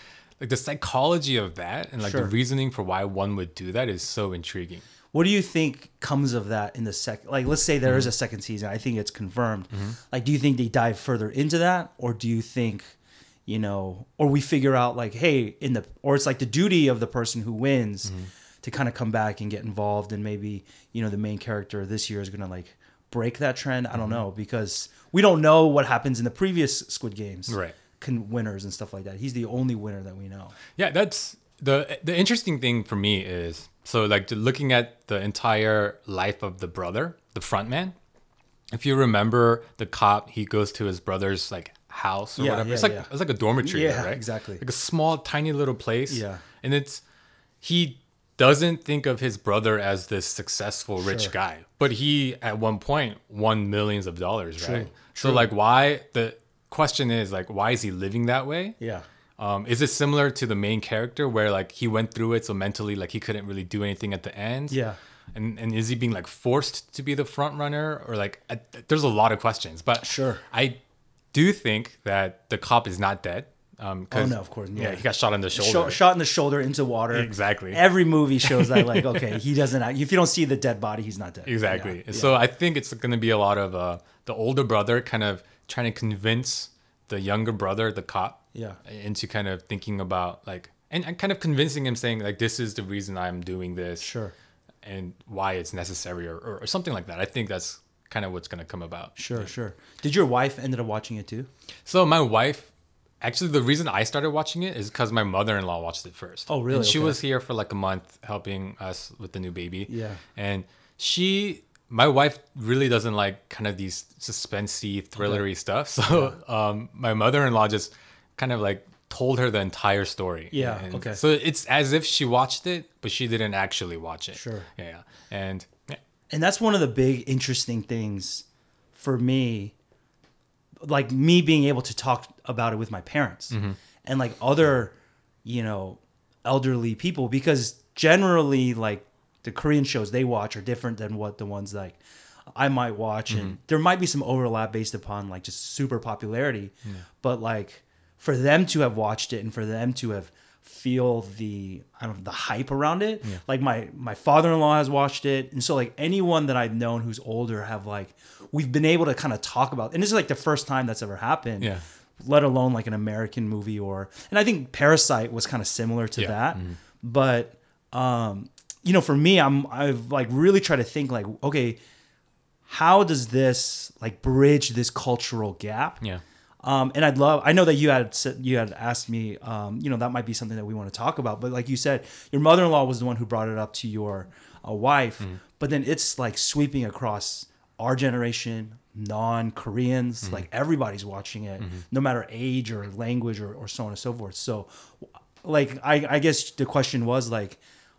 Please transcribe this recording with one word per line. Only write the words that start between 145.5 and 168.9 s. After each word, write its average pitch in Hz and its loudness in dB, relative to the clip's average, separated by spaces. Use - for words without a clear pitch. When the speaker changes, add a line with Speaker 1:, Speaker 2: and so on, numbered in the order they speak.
Speaker 2:
super 127 -2
popularity, 110 -4
Speaker 1:
Yeah. 104 -10
Speaker 2:
but, 123 0
like, 110 -6
for 139 0
them 143 6
to 156 2
have 117 2
watched 107 -2
it 107 -6
and 110 -8
for 110 -6
them 113 -2
to 120 -4
have 98 -6
feel 123 0
the, 101 -8
I 123 -8
don't 107 -8
know, 92 -14
the 92 -10
hype - -4
around 151 0
it. 214 -4
Speaker 1:
Yeah. 98 -8
Speaker 2:
Like, 131 -2
my, 117 -2
my 117 -8
father-in-law 156 4
has 143 2
watched 139 0
it. 135 -2
And 127 -4
so, 165 0
like, 123 0
anyone 170 2
that 131 2
I've 113 0
known 117 -2
who's 113 -6
older 113 -4
have, 104 -8
like, 101 -8
we've 143 -2
been 151 4
able 165 6
to 139 2
kinda - -2
talk - 0
about, 120 -6
and 170 0
this 202 2
is, 214 2
like, 202 2
the 135 0
first 147 0
time 131 0
that's 113 -4
ever 101 -6
happened, 113 -2
Speaker 1:
Yeah. 98 -2
Speaker 2:
let 143 6
alone, 127 4
like, 110 -2
an 110 -4
American 107 -4
movie 104 -4
or, 98 -6
and 202 2
I 214 8
think 185 0
Parasite 143 4
was 113 -4
kinda 110 -4
similar 113 -2
to 117 -4
Speaker 1:
Yeah. 95 0
Speaker 2:
that. 113 0
Speaker 1:
Mm-hmm. 90 -8
Speaker 2:
But, 120 2
um, 117 -2
you 180 2